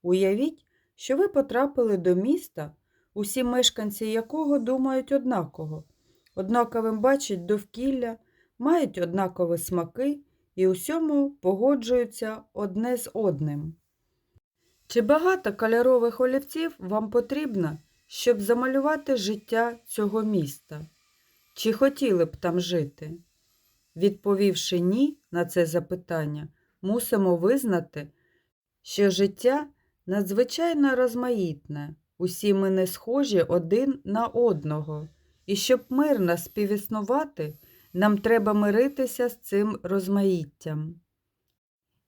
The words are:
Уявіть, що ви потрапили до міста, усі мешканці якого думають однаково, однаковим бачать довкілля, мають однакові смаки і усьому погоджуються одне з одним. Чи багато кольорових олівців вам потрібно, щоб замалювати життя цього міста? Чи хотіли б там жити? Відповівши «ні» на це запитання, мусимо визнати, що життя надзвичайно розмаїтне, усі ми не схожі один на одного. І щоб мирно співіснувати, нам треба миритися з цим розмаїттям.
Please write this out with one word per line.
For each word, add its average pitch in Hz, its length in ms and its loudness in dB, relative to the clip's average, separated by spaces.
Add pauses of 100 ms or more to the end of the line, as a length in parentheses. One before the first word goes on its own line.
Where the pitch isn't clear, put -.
Уявіть, 196 640 2 (280)
що - 220 -2
ви 392 120 2
потрапили 269 680 0
до 180 180 2
міста, 190 600 -2 (400)
усі 208 300 -4
мешканці 240 640 -2
якого 277 520 0
думають 262 540 0
однаково, 165 720 -4 (500)
однаковим 226 680 0
бачать 233 460 0
довкілля, 226 680 -2 (420)
мають 285 400 0
однакові 175 600 -2
смаки 233 640 -4 (340)
і 185 140 2
усьому 285 640 0
погоджуються 226 1120 0 (100)
одне 208 440 -2
з 247 180 -10
одним. 156 600 -2 (1120)
Чи - 140 0
багато 311 520 2
кольорових 233 680 2
олівців 277 580 -2
вам 208 320 -4
потрібно, 240 680 -2 (280)
щоб 233 340 0
замалювати 262 760 0
життя 226 680 -2
цього 214 360 -2
міста? 160 640 -4 (680)
Чи 220 180 -2
хотіли 233 520 2
б 160 120 -6
там 175 240 -2
жити? 165 580 -6 (760)
Відповівши 196 840 0
«ні» 240 380 2 (120)
на 175 140 -2
це 170 220 0
запитання, 160 840 -6 (340)
мусимо 196 540 0
визнати, 180 720 0 (760)
що 202 280 2
життя 240 560 0 (400)
надзвичайно 254 880 0
розмаїтне, 190 1000 -2 (240)
усі 185 360 0
ми 196 160 2
не 185 160 2
схожі 220 560 0
один 185 600 0
на 220 220 0
одного. 156 840 0 (380)
І 196 100 0
щоб 254 320 2
мирно 254 480 2
співіснувати, 208 1200 -4 (380)
нам 208 220 4
треба 220 340 2
миритися 240 760 2
з 240 80 -8
цим 208 460 -2
розмаїттям. 180 1160 -2 (1080)